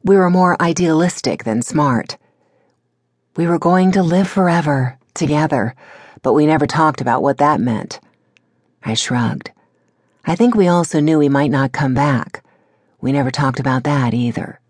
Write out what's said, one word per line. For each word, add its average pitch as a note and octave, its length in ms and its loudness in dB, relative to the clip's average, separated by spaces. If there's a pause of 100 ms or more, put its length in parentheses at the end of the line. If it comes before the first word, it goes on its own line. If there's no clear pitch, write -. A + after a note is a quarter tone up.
We G3 140 4
were F3+ 140 4
more F3+ 320 2
idealistic E3 800 0
than A2+ 180 -2
smart. C3+ 560 -2 (1160)
We E3 120 -2
were E3+ 120 0
going F#3 320 4
to F#3+ 100 2
live F3+ 280 0
forever, D3+ 680 0 (160)
together, D3 640 -2 (460)
but B2+ 120 0
we D3+ 120 4
never D3+ 200 2
talked D#3 360 0
about A#2 200 0
what C#3 180 0
that D3 200 2
meant." A2+ 400 -4 (840)
I A2 100 -4
shrugged. - 580 -4 (760)
"I E3+ 100 -4
think A#3+ 200 2
we F#3 140 4
also E3+ 320 2
knew D#3 180 2
he D3 80 4
might C#3 240 2
not C3+ 220 0
come C3 200 -2
back. C3+ 500 -2 (580)
We C3 100 -2
never C3+ 200 0
talked C3+ 280 -2
about C3 240 -2
that C3+ 300 0
either." A#2 560 -4